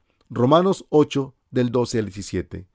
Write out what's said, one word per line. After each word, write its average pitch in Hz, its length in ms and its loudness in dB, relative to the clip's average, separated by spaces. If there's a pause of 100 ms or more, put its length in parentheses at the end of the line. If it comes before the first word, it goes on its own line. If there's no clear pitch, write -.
(300)
Romanos 156 580 2
ocho, 143 460 0 (160)
del 123 200 0
doce 120 280 -2
al 107 80 -2
diecisiete. 92 680 -8